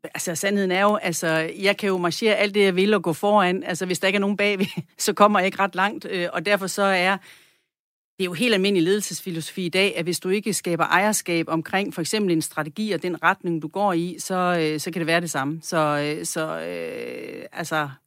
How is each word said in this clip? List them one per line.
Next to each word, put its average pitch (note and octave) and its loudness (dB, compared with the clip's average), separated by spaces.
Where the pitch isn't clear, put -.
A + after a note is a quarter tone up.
Altså, E3 -6
sandheden G3 0
er F#3 2
jo, G#3 4
altså, F3 -2
jeg G3+ 2
kan G#3 -2
jo F#3+ 2
marchere F3+ 2
alt G3 0
det, G#3 6
jeg F#3+ 4
vil, G3+ 4
og F#3+ 2
gå E3+ 0
foran. F#3+ 2
Altså, F3+ -4
hvis F3+ -2
der G3 0
ikke G3 2
er G3+ 2
nogen G3 0
bagved, G3+ 0
<laughs> - -20
så - -2
kommer G#3 6
jeg F#3 2
ikke F#3+ -2
ret G3 0
langt, G#3 -2
øh, F3 -2
og E3+ -4
derfor G3 2
så G3+ 0
er F#3+ 2
det F#3+ 0
jo F3+ -4
helt A3 2
almindelig F#3+ 4
ledelsesfilosofi F3+ -2
i E3+ -2
dag, F#3 2
at E3+ -2
hvis E3+ -2
du F#3 -4
ikke G3+ 0
skaber E3 0
ejerskab F3+ 2
omkring F#3 -2
for F3 -6
eksempel G3 0
en D#3+ 2
strategi E3+ -6
og E3+ -2
den F3 -4
retning, E3+ 0
du D#3 -8
går G3 0
i, E3+ -2
så, - -4
øh, E3+ 0
så F3 -6
kan F3+ -6
det D#3+ -2
være E3+ 2
det E3+ -6
samme. D3 -4
Så, - -2
øh, D3 0
så, E3 -4
øh, - -8
altså, D#3 -4